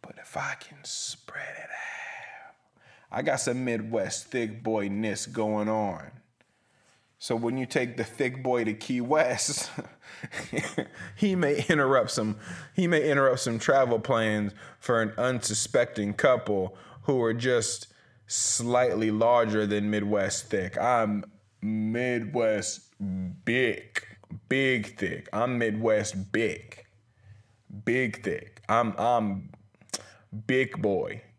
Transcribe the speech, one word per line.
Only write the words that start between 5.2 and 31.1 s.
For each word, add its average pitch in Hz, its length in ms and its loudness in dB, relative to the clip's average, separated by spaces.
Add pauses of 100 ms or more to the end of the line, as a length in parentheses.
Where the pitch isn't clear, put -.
going 107 420 -2
on. 104 440 -2 (1080)
So - 160 -2
when 117 220 0
you 131 80 -2
take 123 320 -2
the 117 60 -2
thick 127 400 -4
boy 123 200 2
to 107 100 0
Key 123 280 -4
West, 139 680 0 (760)
<laughs> - 720 -6
he 196 200 2
may 147 320 2
interrupt 135 440 4
some, 107 260 -2 (380)
he 185 120 2
may 156 220 4
interrupt 135 300 4
some 117 180 -2
travel 123 420 4
plans 107 540 2 (260)
for 117 220 2
an 107 160 0
unsuspecting 117 960 0
couple 107 640 2 (240)
who 131 220 2
are 113 100 4
just 120 540 0 (400)
slightly 120 840 2
larger 110 560 4
than 104 240 0
Midwest 104 560 0
thick. 95 320 -2
I'm 110 480 2 (360)
Midwest 110 1200 0 (640)
big, 120 560 0 (480)
big 131 500 0
thick. 80 360 -4
I'm 123 240 0
Midwest 107 720 0
big, - 540 -4 (960)
big 120 400 0
thick. - 460 -6
I'm, 113 260 4
I'm 110 540 0 (960)
big 127 380 0
boy 101 400 -2 (160)